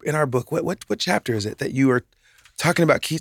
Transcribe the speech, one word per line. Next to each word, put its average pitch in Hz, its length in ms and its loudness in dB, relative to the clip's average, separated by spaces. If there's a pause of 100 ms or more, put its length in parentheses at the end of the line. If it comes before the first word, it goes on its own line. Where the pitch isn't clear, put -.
in 147 100 -2
our 151 120 0
book, 123 260 -2
what, 156 120 -2
what, 185 240 -6
what 104 100 -4
chapter 180 360 -2
is 104 120 -2
it - 120 -8
that - 140 -4
you 131 180 4
are 123 140 2 (540)
talking 170 240 2
about? 151 200 4
Key, 156 180 -4